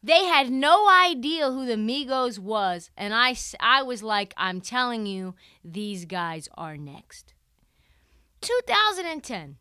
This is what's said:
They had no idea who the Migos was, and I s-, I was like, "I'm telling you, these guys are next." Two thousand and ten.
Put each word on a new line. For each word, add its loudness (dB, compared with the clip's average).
They 4
had 4
no 6
idea 4
who -6
the -2
Migos -2
was, -4
and -6
I 2
s-, -10
I 4
was -6
like, -2
"I'm -4
telling -4
you, -8
these -10
guys -8
are -12
next." -20
Two 0
thousand 2
and -8
ten. -12